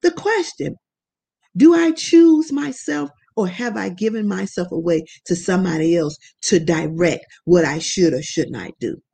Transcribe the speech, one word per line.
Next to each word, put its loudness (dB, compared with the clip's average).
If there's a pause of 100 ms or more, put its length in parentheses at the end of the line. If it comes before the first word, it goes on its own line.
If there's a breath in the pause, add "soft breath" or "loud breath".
the 2
question, -6 (800)
"Do 8
I 2
choose 4
myself -4 (260)
or 0
have -6
I -6
given -4
myself -6
away -2 (220 loud breath)
to -2
somebody 0
else -2 (260 soft breath)
to 2
direct 0 (200 soft breath)
what 4
I -4
should 0
or -4
should -4
not -10
do?" -6 (180)